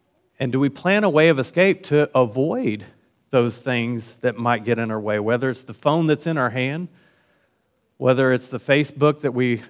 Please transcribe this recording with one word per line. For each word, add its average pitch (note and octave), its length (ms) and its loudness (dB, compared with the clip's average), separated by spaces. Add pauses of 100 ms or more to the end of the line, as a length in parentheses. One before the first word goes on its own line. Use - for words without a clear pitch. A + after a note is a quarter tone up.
(400)
And B2+ 120 -4
do C3 80 0
we C#3 80 2
plan G3 380 0
a F#3+ 40 4
way D#3 200 6
of C#3+ 100 2
escape F3 460 0
to D3 320 2
avoid B2 680 0 (460)
those A#2+ 320 0
things A#2+ 560 -4
that A#2+ 180 -2
might A#2 300 -2
get A#2 120 0
in A2+ 140 -4
our A2 80 -4
way, G#2+ 200 -2
whether A#2+ 300 -2
it's - 140 -8
the A2 100 -16
phone D#3+ 340 0
that's D3+ 200 0
in D#3+ 100 -4
our B2+ 120 0
hand, C3+ 400 -6 (1080)
whether C3 360 2
it's B2 160 -2
the B2+ 80 -8
Facebook D3 640 0
that C#3 120 -2
we, B2 360 0